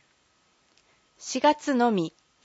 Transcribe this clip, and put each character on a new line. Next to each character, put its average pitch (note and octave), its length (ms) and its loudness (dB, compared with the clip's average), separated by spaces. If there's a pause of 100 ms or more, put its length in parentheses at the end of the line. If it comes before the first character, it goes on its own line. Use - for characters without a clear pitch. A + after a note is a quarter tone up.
(1200)
四 - 220 -8
月 D4 340 2
の A#3+ 160 2
み、 E3+ 220 -2 (320)